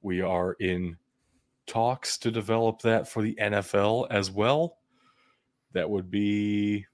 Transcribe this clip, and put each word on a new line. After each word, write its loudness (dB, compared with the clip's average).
We -2
are 0
in -2
talks -2
to -2
develop 0
that 2
for -4
the -2
N 0
F 0
L 2
as 0
well. 2
That -2
would -4
be 0